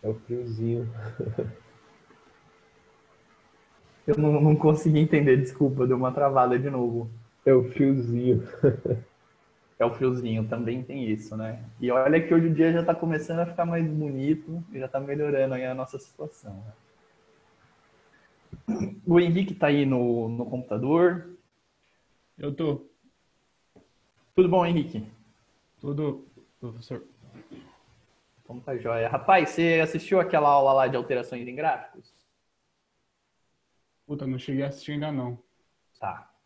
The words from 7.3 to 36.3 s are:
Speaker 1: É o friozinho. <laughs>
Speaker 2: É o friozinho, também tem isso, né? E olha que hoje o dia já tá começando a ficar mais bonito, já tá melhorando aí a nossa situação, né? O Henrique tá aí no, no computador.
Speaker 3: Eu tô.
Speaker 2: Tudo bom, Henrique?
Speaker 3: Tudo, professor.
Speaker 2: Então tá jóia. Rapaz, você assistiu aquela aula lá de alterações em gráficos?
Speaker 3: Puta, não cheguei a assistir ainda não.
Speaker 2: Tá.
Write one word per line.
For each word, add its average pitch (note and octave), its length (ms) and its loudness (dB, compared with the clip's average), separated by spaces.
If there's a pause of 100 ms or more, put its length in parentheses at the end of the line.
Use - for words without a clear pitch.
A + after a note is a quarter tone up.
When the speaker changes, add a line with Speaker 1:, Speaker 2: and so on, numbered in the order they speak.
Speaker 1:
É C3+ 80 8
o B2+ 180 8
friozinho. B2 720 2 (200)
<laughs> - 440 0 (720)
Speaker 2:
É A#2 40 2
o A#2 100 0
friozinho, A#2+ 540 -2
também A#2+ 340 -4
tem B2+ 260 -8
isso, G#2+ 280 -6
né? A2 280 -10 (160)
E A#2+ 80 -2
olha C3 320 4
que E3 140 0
hoje E3 140 4
o E3 40 2
dia D#3+ 200 4
já E3+ 120 0
tá E3+ 80 0
começando E3 460 -4
a E3+ 80 0
ficar E3+ 180 -4
mais E3+ 220 -2
bonito, D3+ 760 -4 (120)
já C3 160 -8
tá C3+ 100 -4
melhorando C#3+ 560 -2
aí B2+ 100 -6
a B2+ 80 -6
nossa C3 280 -10
situação, - 520 -16 (2250)
né? G3 240 -4 (140)
O F3 140 6
Henrique F3 340 0
tá D3 140 0
aí C#3+ 180 4
no, A#2+ 440 0
no A#2 160 -6
computador. C#3 840 0 (1040)
Speaker 3:
Eu D3 160 -8
tô. D3 360 -4 (1500)
Speaker 2:
Tudo F#3 140 6
bom, F3 180 4
Henrique? D#3 420 -4 (720)
Speaker 3:
Tudo, C#3+ 460 -6 (320)
professor. A#2+ 460 -14 (1400)
Speaker 2:
Então B2 160 -20
tá B2+ 180 -10
jóia. A#2 320 -2
Rapaz, D#3 420 4
você E3 300 2
assistiu D#3+ 380 0
aquela D3+ 300 2
aula C#3 240 6
lá C3+ 160 4
de C3 80 -2
alterações A#2+ 500 -6
em B2 80 -12
gráficos? - 580 -6 (1900)
Speaker 3:
Puta, C#3+ 220 -8
não C3 140 -6
cheguei C#3 240 -4
a C#3 60 -4
assistir - 240 -14
ainda D3 180 -6
não. B2 260 -8 (600)
Speaker 2:
Tá. F2+ 240 -10 (220)